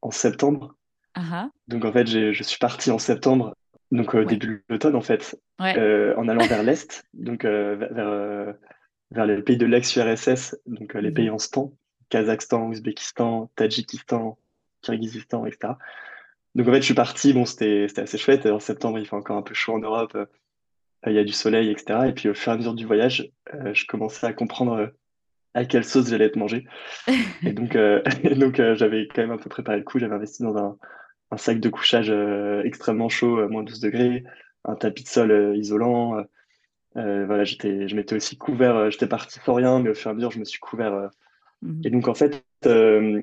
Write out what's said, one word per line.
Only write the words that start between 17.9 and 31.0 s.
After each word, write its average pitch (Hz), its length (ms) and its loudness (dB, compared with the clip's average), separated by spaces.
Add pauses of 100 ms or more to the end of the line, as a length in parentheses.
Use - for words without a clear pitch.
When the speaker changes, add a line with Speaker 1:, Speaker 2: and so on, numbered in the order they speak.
Speaker 1:
assez 107 140 -8
chouette. 135 300 4
En 104 140 2
septembre, 113 380 -6
il 104 80 -8
fait - 80 -10
encore 104 220 -6
un 101 60 -4
peu 107 120 -14
chaud 113 200 -2
en 110 40 -2
Europe, 110 360 -4
euh, 104 100 -6 (840)
il 110 60 0
y 107 60 4
a 104 60 4
du 104 80 -4
soleil, 110 360 2
et 104 80 0
cetera. 120 320 0
Et 117 60 -2
puis, 107 160 0
au 104 40 -2
fur - 180 -2
et - 20 2
à 113 40 -2
mesure 117 160 -4
du 113 120 -8
voyage, 113 440 2 (220)
euh, 104 220 -8
je - 120 -2
commençais 110 400 -6
à 110 60 -2
comprendre, 117 400 -2
euh, 107 140 -2 (680)
à 123 120 0
quelle 120 180 2
sauce 127 240 2
j'allais 110 180 4
être 107 100 2
mangé. 113 280 -2 (420)
Speaker 2:
<laughs> 233 360 0
Speaker 1:
Et 170 100 -2
donc, 113 240 -4
euh, 104 280 6
<laughs> - 200 -2
et 143 100 4
donc, 131 240 4
euh, 113 160 6
j'avais 107 340 2
quand - 120 -2
même 113 120 0
un 113 40 -6
peu - 140 -14
préparé - 260 -4
le 101 80 -4
coup. - 140 -4
J'avais 110 160 -2
investi 104 280 -8
dans 110 140 -2
un, 101 200 -4 (540)